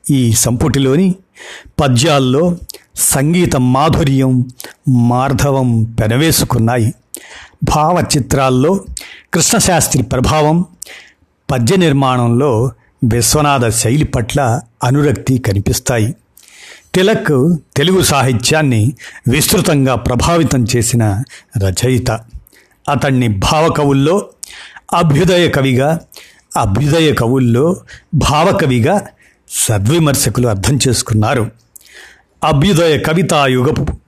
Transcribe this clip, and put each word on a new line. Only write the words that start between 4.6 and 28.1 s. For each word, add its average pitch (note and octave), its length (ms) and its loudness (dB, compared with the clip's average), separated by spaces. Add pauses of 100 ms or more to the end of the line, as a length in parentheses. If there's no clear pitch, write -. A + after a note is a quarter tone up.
మార్ధవం B2 960 0
పెనవేసుకున్నాయి. A#2 1080 0 (720)
భావచిత్రాల్లో D3+ 1200 0 (500)
కృష్ణశాస్త్రి D#3+ 680 0
ప్రభావం, D#3 600 0 (880)
పద్య B2+ 260 0
నిర్మాణంలో B2+ 920 2 (340)
విశ్వనాథ B2 640 0
శైలి A#2 360 0
పట్ల A#2+ 560 -2 (240)
అనురక్తి C3+ 540 0
కనిపిస్తాయి. A2 760 -2 (800)
తిలక్ F3+ 640 2 (200)
తెలుగు F3 260 2
సాహిత్యాన్ని C3 920 0 (360)
విస్తృతంగా C#3+ 680 2
ప్రభావితం B2+ 720 0 (100)
చేసిన A2 460 0 (360)
రచయిత. A#2 520 -2 (800)
అతన్ని C3 380 0
భావకవుల్లో D3+ 1000 0 (680)
అభ్యుదయ F3 540 2
కవిగా, C3+ 520 0 (560)
అభ్యుదయ C#3+ 560 2
కవుల్లో B2+ 640 2 (380)